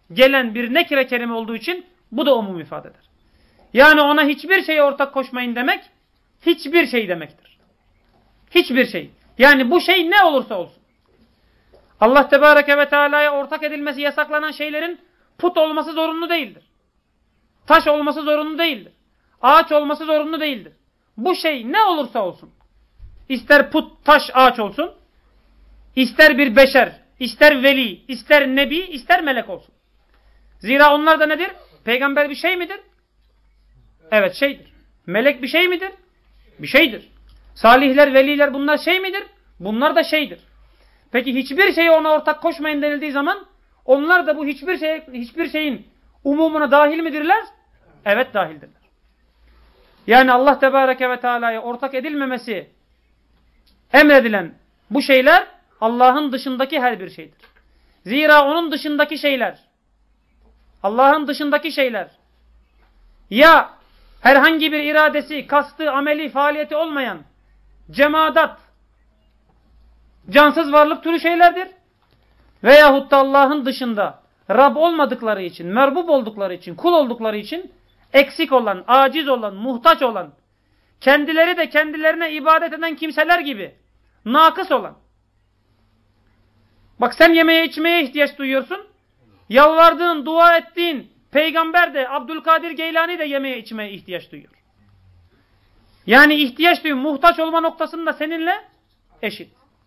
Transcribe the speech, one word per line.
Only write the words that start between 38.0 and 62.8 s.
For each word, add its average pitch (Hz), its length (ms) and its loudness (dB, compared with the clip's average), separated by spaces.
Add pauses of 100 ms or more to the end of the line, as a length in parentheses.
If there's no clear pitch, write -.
veliler 277 400 2
bunlar 285 240 -2
şey 349 220 -2
midir? 381 220 -8 (380)
Bunlar 226 360 -2
da 320 80 2
şeydir. 294 360 -4 (720)
Peki 240 220 -4
hiçbir 277 400 0
şeye 330 160 2
ona 311 200 2
ortak 302 320 -2
koşmayın 302 400 -4
denildiği 294 300 -6
zaman 339 340 -6 (380)
onlar 302 420 2
da 302 100 -2
bu 302 100 -8
hiçbir 285 320 -6
şeye, 311 340 -6
hiçbir 254 380 -10
şeyin 294 360 -6 (380)
umumuna 302 460 -2
dahil 294 300 4
midirler? 330 440 -2 (600)
Evet, 220 300 -2
dahildirler. 160 480 -8 (1200)
Yani 254 260 6
Allah 269 260 4
Tebareke 262 520 0
ve 240 100 -8
Teala'ya 233 420 -4
ortak 247 320 -10
edilmemesi 254 760 -8 (1200)
emredilen 240 600 4 (360)
bu 269 120 -2
şeyler 277 440 4 (340)
Allah'ın 254 520 2
dışındaki 262 480 -6
her 233 200 -4
bir 175 100 -16
şeydir. - 300 -20 (640)
Zira 294 400 4
onun 311 280 -4
dışındaki 294 460 -4
şeyler, 254 400 -4 (1200)
Allah'ın 269 440 2
dışındaki 294 460 -4
şeyler 233 360 -4 (1200)